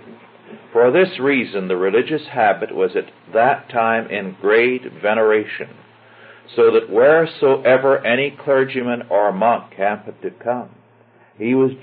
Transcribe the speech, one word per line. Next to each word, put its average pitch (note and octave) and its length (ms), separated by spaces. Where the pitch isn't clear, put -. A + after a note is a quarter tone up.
For B2 200
this E3 260
reason, A#2 480
the F#2 100
religious B2 540
habit G#2 420
was - 220
at F#2 160
that A#2+ 380
time A2+ 380
in F#2+ 320
great A#2+ 420
veneration, G#2+ 680
so A2+ 160
that A2+ 180
wheresoever C3+ 1160
any C3+ 240
clergyman C3 800
or G2+ 220
monk G#2 420
happened G#2 480
to F#2 80
come, A#2 400
he A#2 180
was C3 180